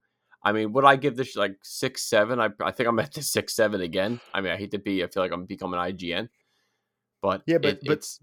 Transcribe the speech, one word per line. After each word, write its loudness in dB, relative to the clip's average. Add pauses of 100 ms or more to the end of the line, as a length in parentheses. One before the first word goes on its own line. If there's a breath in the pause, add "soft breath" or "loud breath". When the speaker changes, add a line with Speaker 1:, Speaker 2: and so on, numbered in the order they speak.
(420)
Speaker 1:
I 2
mean, 0
would 4
I 10
give -2
this, -6
like, 0
six, -6
seven? 2
I, 2 (120)
I -2
think 0
I'm 2
at -2
the -8
six, -2
seven 2
again. -2 (160)
I -2
mean, -2
I -2
hate -8
to -6
be, -2
I -2
feel -2
like 0
I'm -6
becoming -6
I -2
G -6
N. -4 (920)
But 0
Speaker 2:
Yeah, 4
but, 2
Speaker 1:
it, -10
Speaker 2:
but 2
Speaker 1:
it's -14